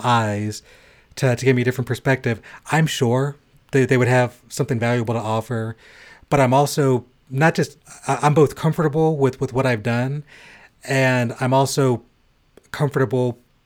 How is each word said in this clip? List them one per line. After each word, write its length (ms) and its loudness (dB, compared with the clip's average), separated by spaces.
eyes 580 -2
to, 200 0
to 100 -4
give 100 4
me 60 0
a 40 0
different 220 -4
perspective, 540 -2
I'm 160 2
sure 500 -2
they, 140 2
they 120 2
would 120 2
have 280 2
something 300 -4
valuable 340 -2
to 60 -4
offer. 580 -4
But 120 2
I'm 120 4
also 520 2
not 260 2
just, 220 -4
I, 160 -2
I'm 100 4
both 220 4
comfortable 600 0
with, 240 0
with 140 -6
what 120 0
I've 180 -2
done, 400 -4
and 560 0
I'm 140 0
also 500 2
comfortable 680 -2